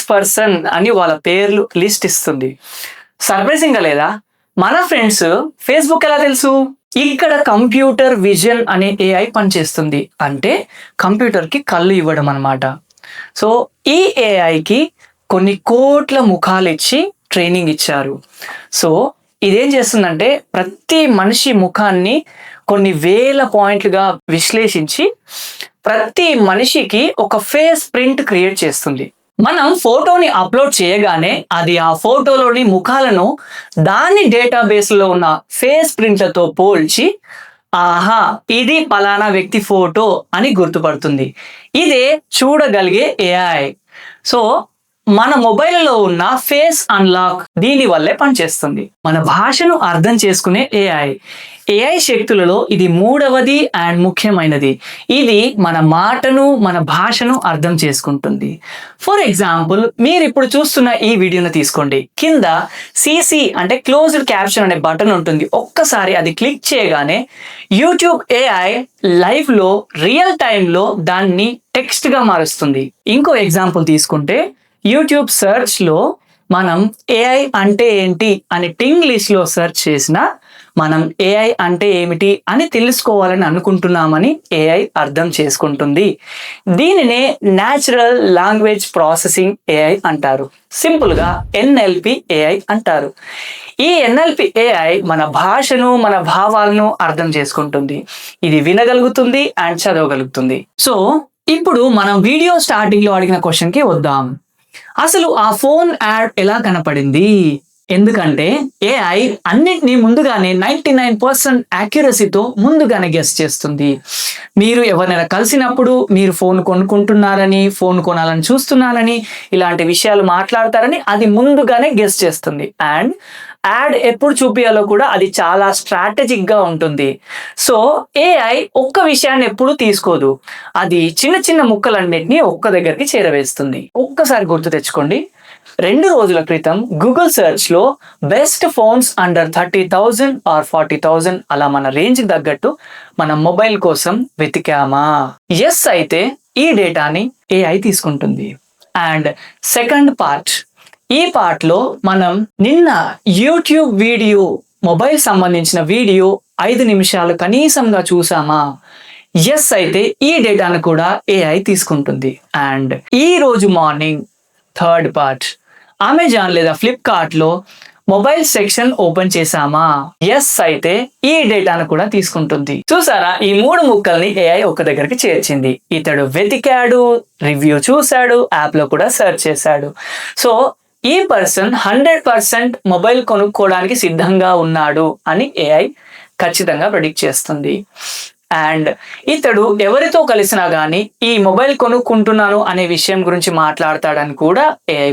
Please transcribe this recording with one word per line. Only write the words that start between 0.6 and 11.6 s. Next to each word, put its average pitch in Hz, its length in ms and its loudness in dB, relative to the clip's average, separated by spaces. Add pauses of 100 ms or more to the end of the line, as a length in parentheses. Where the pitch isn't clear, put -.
అని 196 240 0
వాళ్ళ 175 240 2
పేర్లు 196 640 0
లిస్ట్ 202 300 -2
ఇస్తుంది. 135 520 -4 (640)
సర్ప్రైజింగ్గా 247 600 0
లేదా? 160 400 -2 (380)
మన 208 180 0 (100)
ఫ్రెండ్స్ 226 380 0 (460)
Facebook 311 340 2
ఎలా 294 120 2
తెలుసు? 269 520 0 (280)
ఇక్కడ 285 460 0
కంప్యూటర్ 254 720 2
విజన్ 202 540 2
అనే 196 320 0
ఏఐ 190 260 0
పనిచేస్తుంది. 165 800 -2 (120)
అంటే 151 460 -2 (340)
కంప్యూటర్కి 196 580 -2
కళ్ళు 180 340 0